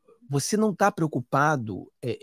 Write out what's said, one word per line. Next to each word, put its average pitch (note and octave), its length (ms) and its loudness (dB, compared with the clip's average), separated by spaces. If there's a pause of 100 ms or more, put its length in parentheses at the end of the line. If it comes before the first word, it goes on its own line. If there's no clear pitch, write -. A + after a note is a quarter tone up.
(300)
você C#3 260 -2
não G#3+ 200 2
tá G3+ 160 4
preocupado, C#3+ 1000 -2 (100)
é, A#2+ 220 -6